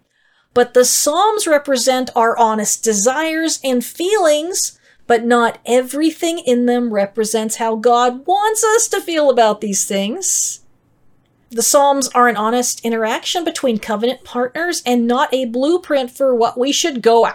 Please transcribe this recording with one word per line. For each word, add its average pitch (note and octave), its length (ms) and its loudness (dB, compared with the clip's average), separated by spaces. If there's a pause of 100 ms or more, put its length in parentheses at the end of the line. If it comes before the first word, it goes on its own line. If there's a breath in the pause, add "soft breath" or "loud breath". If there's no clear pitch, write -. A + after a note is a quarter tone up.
(540)
But A#3+ 200 2
the B3 100 6
Psalms F#4+ 640 0
represent C4 680 0
our A#3 220 2
honest A3 460 0
desires D4+ 800 -2
and B3 220 -2
feelings, F4 920 -2 (300 soft breath)
but A#3 160 2
not A#3 420 2
everything D#4 760 0
in B3 260 0
them A#3+ 260 0
represents G#3+ 640 -2
how A3+ 200 -2
God A#3+ 500 2
wants G#4 380 0
us A4+ 260 2
to G4 100 -4
feel D#4 300 0
about A3 320 2
these G3 240 -4
things. G#3 760 -4 (920)
The A3+ 120 -4
Psalms C#4 460 2
are B3 180 2
an A3+ 80 0
honest A3+ 480 -2
interaction A#3 600 -4
between C#4 340 -2
covenant A3+ 460 -4
partners D#4 640 -6
and A#3+ 220 0
not C4 260 0
a C4 120 -2
blueprint C4 640 -2
for C4+ 240 0
what A#3 220 0
we C4 140 0
should C#4 300 -4
go A3+ 340 6